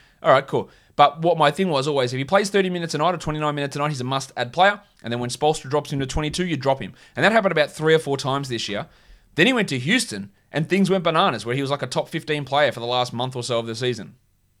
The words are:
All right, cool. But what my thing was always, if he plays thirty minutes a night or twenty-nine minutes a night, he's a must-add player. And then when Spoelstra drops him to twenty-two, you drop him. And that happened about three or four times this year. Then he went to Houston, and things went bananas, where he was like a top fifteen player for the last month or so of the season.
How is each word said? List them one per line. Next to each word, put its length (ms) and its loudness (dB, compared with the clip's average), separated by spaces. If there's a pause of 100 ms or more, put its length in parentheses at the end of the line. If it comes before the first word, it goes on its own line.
(220)
All 80 6
right, 160 6
cool. 240 -2 (240)
But 280 4
what 160 2
my 120 6
thing 200 0
was 180 0
always, 240 0
if 60 -4
he 60 -4
plays 260 2
thirty 200 2
minutes 240 -4
a 40 -2
night 180 2
or 20 -8
twenty-nine 380 -2
minutes 180 -4
a 60 -6
night, 80 0
he's 120 -4
a 40 -6
must-add 480 -4
player. 280 4 (220)
And 100 -6
then 60 -2
when 120 -6
Spoelstra 380 -2
drops 240 -2
him 60 -2
to 80 -4
twenty-two, 400 -4
you 100 -2
drop 240 0
him. 140 -10 (220)
And 80 0
that 80 4
happened 180 2
about 220 2
three 220 2
or 40 6
four 180 -4
times 320 -4
this 200 -6
year. 180 -6 (480)
Then 140 4
he 40 4
went 180 0
to 100 -2
Houston, 500 -2 (220)
and 160 -2
things 200 2
went 140 0
bananas, 420 0
where 120 -2
he 60 -2
was 100 -2
like 100 -4
a 60 -4
top 200 -4
fifteen 360 -4
player 260 2
for 80 -6
the 80 -6
last 260 0
month 220 -4
or 80 -6
so 160 0
of 80 -2
the 80 -6
season. 400 -4 (460)